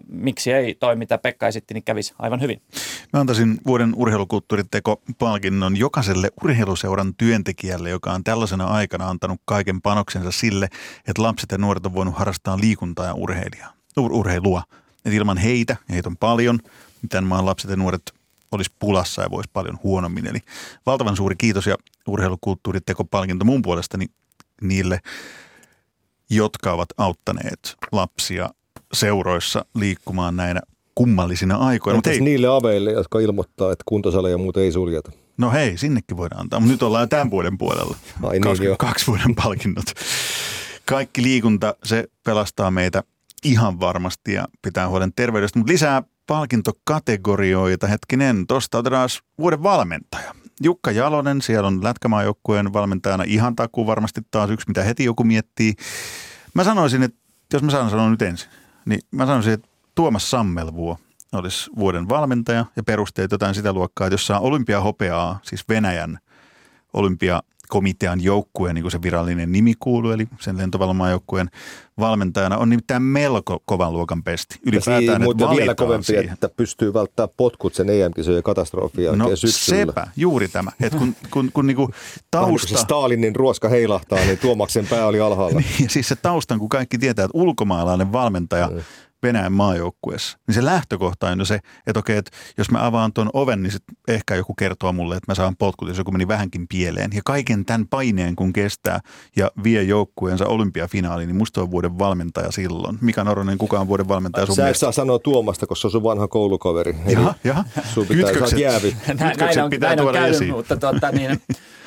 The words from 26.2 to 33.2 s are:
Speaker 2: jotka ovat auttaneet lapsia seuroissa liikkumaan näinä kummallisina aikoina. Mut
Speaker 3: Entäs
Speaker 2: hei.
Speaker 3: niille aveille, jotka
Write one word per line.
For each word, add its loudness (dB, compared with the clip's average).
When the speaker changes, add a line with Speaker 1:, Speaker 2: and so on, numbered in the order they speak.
Speaker 2:
jotka 0
ovat -2
auttaneet -4
lapsia -4
seuroissa 0
liikkumaan -2
näinä -2
kummallisina 2
aikoina. 2
Mut 2
Speaker 3:
Entäs 2
Speaker 2:
hei. 2
Speaker 3:
niille 4
aveille, 4
jotka 0